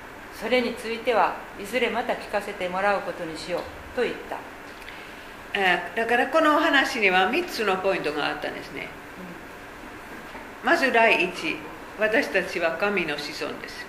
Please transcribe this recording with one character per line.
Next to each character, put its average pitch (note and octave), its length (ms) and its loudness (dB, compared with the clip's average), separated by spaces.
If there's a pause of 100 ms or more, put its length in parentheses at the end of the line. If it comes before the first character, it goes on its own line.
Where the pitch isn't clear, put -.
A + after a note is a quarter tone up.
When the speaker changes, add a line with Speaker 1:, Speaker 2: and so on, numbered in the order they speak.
(400)
Speaker 1:
そ G#3+ 80 -6
れ B3+ 120 4
に B3 140 0
つ A3 160 -8
い A#3 80 -4
て A#3 160 0
は F3 200 6 (260)
い G3 40 -8
ず A#3+ 160 -2
れ A#3 100 2
ま A3+ 120 0
た A#3+ 100 -2
聞 - 180 -6
か G#3 100 0
せ G3+ 120 -6
て F#3 160 -4
も F#3 120 -2
ら G3+ 160 4
う F#3 40 -2
こ F#3 120 -4
と F3 120 -8
に D#3+ 120 -6
し - 120 -8
よ F3 100 -2
う D3+ 40 -4 (340)
と B3 60 2
言 F#3 100 2
っ - 20 -6 (160)
た。」 - 60 -4 (1200)
Speaker 2:
え F3+ 360 4
ー、 - 20 -12
だ A3+ 100 2
か A#3+ 100 4
ら C4 100 4
こ D#4+ 140 4
の D4+ 160 8
お E4 40 4
話 C#4 400 4
に G3 100 6
は F#3 200 6
三 F4 140 0
つ - 200 -4
の F#3+ 120 2
ポ F#3+ 180 2
イ E3+ 60 0
ン - 20 -4
ト D3 100 0
が D3 140 0
あ D3 80 -2
っ - 40 -6
た C#3+ 120 -6
ん - 40 -8
で - 80 -10
す - 120 -12
ね。 - 140 -8 (1700)
Speaker 1:
う G3+ 40 -8
ん。 - 40 4
Speaker 2:
ま E4+ 60 6
ず C4+ 160 2
第 A3+ 320 8
一、 E3 320 -4 (420)
私 G#3+ 300 4
た F#3+ 140 2
ち F3 180 -4
は E3 160 2
神 G3+ 300 2
の D3 100 -2
子 - 280 -6
孫 C#3 160 -6
で - 80 -10
す。 - 200 -12